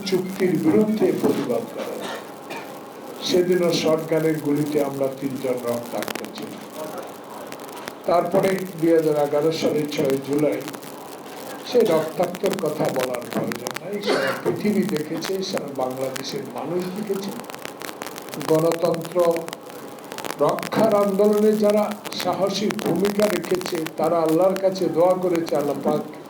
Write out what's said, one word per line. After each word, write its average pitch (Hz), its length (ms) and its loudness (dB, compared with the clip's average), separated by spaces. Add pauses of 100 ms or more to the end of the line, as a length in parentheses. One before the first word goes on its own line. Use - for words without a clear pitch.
চুক্তির 180 440 2 (120)
বিরুদ্ধে 208 420 4 (140)
প্রতিবাদ 113 440 0 (100)
করা। - 200 -6 (1300)
সেদিনও 175 420 4 (120)
শটগানের 160 540 2 (100)
গুলিতে 147 320 2 (100)
আমরা 139 180 0 (140)
তিনজন 131 360 -2 (120)
রক্তাক্ত 120 500 -4 (180)
ছিলাম। - 280 -10 (1400)
তারপরে 185 420 4 (280)
দুই 165 180 4
হাজার 156 200 4 (100)
এগারো 147 240 4 (100)
সালের 147 340 2
ছয় 135 320 2
জুলাই, 139 320 2 (1120)
সেই 240 160 6 (100)
রক্তাক্তের 160 600 0 (100)
কথা 156 200 0 (120)
বলার 127 260 -2 (100)
প্রয়োজন - 480 -4
নাই, 202 160 -6 (100)
সারা - 260 2 (100)
পৃথিবী 185 400 2 (120)
দেখেছে, 160 380 -4 (180)
সারা - 180 -4 (140)
বাংলাদেশের 131 600 -4 (120)
মানুষ 156 260 -2 (140)
দেখেছে। 202 340 -4 (1200)
গণতন্ত্র 165 680 2 (1300)
রক্ষার 196 480 2 (100)
আন্দোলনে 208 500 4 (120)
যারা 208 200 4 (380)
সাহসী 185 440 0 (180)
ভূমিকা 202 400 2 (100)
রেখেছে, 180 420 -2 (220)
তারা 160 180 2 (100)
আল্লাহর 180 360 4
কাছে 185 220 2 (120)
দোয়া 180 180 6 (100)
করেছে, 170 360 0
আল্লাহ 143 260 -2
পাক 151 160 2 (280)